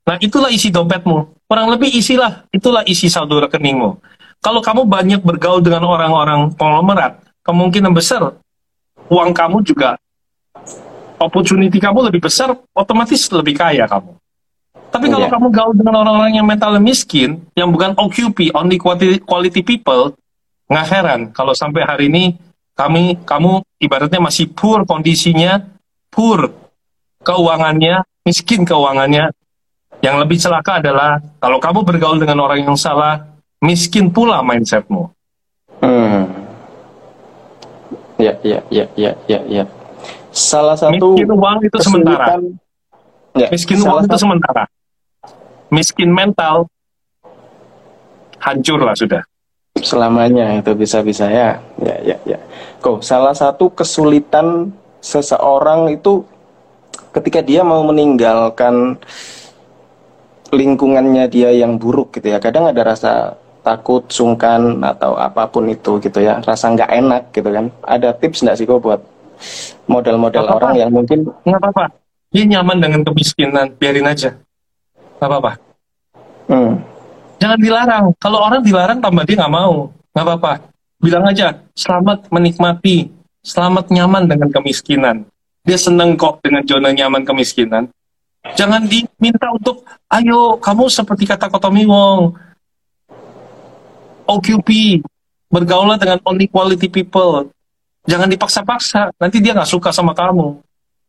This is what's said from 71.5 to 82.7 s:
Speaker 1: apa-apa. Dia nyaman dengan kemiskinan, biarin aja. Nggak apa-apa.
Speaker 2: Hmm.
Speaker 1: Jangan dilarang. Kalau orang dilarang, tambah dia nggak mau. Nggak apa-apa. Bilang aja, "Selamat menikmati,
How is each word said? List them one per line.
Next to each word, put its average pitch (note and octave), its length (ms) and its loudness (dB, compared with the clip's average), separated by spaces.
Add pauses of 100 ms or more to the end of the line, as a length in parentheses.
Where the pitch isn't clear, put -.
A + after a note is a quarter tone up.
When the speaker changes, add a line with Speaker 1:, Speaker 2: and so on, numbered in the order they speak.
Speaker 1:
apa-apa. G3 220 -2 (460)
Dia G#3 160 2
nyaman F#3 320 2
dengan D#3 240 0
kemiskinan, C#3+ 760 -2
biarin C#3 280 0
aja. C#3+ 280 -4 (840)
Nggak C#3 100 -4
apa-apa. C#3 220 -2 (1000)
Speaker 2:
Hmm. B3 220 2 (680)
Speaker 1:
Jangan A3 160 2
dilarang. A3 480 2 (160)
Kalau G#3+ 180 0
orang A3+ 220 2
dilarang, G3+ 400 2
tambah F3 240 0
dia G3+ 140 0
nggak D3+ 160 0
mau. E3 340 0 (220)
Nggak D#3 160 -2
apa-apa. E3+ 240 -2 (500)
Bilang E3+ 240 2
aja, G3 320 0 (160)
"Selamat F#3+ 560 -2
menikmati, E3+ 800 0 (320)